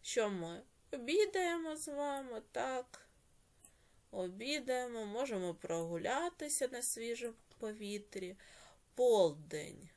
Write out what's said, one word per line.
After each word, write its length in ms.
Що 280
ми? 320
Обідаємо 840
з 120
вами, 540
так. 500
Обідаємо, 960
можемо 480
прогулятися 1120
на 140
свіжому 520
повітрі. 760
Полдень. 1000